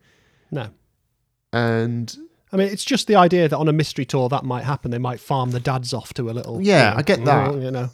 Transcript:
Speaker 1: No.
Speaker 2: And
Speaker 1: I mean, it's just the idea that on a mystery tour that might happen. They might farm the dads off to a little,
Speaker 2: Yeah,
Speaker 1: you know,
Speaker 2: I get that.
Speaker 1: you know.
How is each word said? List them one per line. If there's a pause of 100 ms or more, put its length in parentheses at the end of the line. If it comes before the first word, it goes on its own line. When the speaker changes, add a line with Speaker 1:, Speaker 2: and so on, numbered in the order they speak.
(500)
Speaker 1:
No. (840)
Speaker 2:
And (360)
Speaker 1:
I
mean,
it's
just
the
idea
that
on
a
mystery
tour
that
might
happen.
They
might
farm
the
dads
off
to
a
little,
Speaker 2:
Yeah,
Speaker 1:
you
know,
Speaker 2:
I
get
that.
Speaker 1:
you
know.